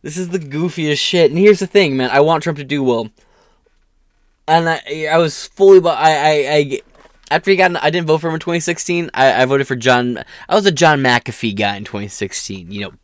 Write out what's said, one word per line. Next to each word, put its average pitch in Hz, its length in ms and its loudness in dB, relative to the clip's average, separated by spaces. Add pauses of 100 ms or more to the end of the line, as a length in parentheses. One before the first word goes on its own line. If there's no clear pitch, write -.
This 151 140 -12
is 180 120 -8
the 185 100 -6
goofiest 151 600 -4
shit. 165 320 2
And 160 80 -2
here's 202 200 6
the 190 80 -6
thing, 165 300 0
man. 127 140 -2
I 139 100 4
want 156 240 2
Trump 156 140 -6
to 143 60 -12
do 139 200 -4
well. 113 260 -2 (1400)
And 165 220 2
I, 156 420 -6
I 165 80 2
was 160 280 -2
fully, 190 340 6
bu-, 170 80 0
I, 156 220 2
I, 151 200 2 (200)
I, 147 300 0 (520)
after 165 180 -2
he 190 60 4
got, 175 260 0
I 151 80 0
didn't 170 160 -4
vote 156 140 0
for 165 80 -6
him 160 60 -4
in 160 60 -6
twenty 170 200 -4
sixteen. 170 520 -4
I, 131 300 2
I - 20 4
voted 139 220 0
for 131 100 -4
John, 123 460 0 (260)
I - 60 0
was 202 120 2
a 190 60 4
John 151 280 2
McAfee 120 560 -2
guy 101 200 -2
in 101 80 -12
twenty 101 240 -10
sixteen, 95 600 -10
you 101 120 -10
know 95 100 -12 (120)